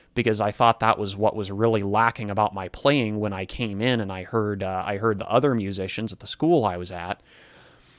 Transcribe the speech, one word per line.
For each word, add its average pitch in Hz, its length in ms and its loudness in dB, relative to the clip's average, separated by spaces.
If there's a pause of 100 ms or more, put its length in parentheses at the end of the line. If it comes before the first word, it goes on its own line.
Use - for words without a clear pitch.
(140)
because 110 260 2
I 104 120 0
thought 117 260 4
that 110 200 2
was 98 180 -4
what 104 180 2
was 101 160 -6
really 107 320 2
lacking 107 480 0
about 101 240 2
my 95 140 -8
playing 120 500 2
when 104 140 -2
I 95 120 -6
came 104 380 -6
in 120 180 2
and 98 120 -4
I 92 100 -8
heard, 104 400 -2
uh, 92 240 -2
I 101 120 -4
heard 107 200 2
the - 100 -8
other 131 280 2
musicians 98 560 -4
at - 80 -16
the - 80 -14
school 156 360 2
I 92 120 0
was 90 160 -8
at 87 280 -8 (800)